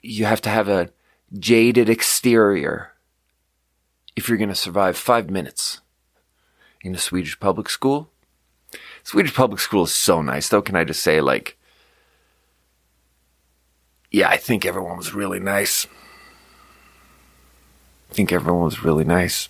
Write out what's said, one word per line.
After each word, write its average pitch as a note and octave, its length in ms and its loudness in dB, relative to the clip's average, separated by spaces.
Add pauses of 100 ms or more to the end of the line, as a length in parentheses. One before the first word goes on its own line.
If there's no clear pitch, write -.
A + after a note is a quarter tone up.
you A2 240 -4
have G#2+ 160 0
to - 80 -6
have G#2+ 180 0
a F#2+ 220 0 (500)
jaded A2+ 520 4
exterior G#2 1040 2 (1200)
if - 120 -6
you're A2+ 100 2
gonna G2+ 160 -2
survive F#2 420 0
five A2+ 320 0
minutes - 540 -8 (1000)
in F#2 140 -10
a F2 40 -10
Swedish F2+ 400 -6
public G2 300 -2
school. C#3+ 420 -2 (920)
Swedish - 320 0
public A#2 260 2
school F#2+ 240 2
is D#2+ 80 -4
so E2 300 2
nice, C#2+ 260 -4
though. G#2 140 2
Can G2 120 -8
I E2+ 100 2
just D#2 180 -6
say, D#2 180 4
like, C2 380 -2 (2500)
yeah, F#2 180 2
I - 100 4
think G#2+ 260 -2
everyone F2+ 320 -6
was F2 160 -10
really F#2+ 260 -6
nice. G2 480 -2 (2250)
I - 40 -20
think G2 180 0
everyone F2 320 0
was D#2 180 -4
really D#2 220 2
nice. E2+ 460 0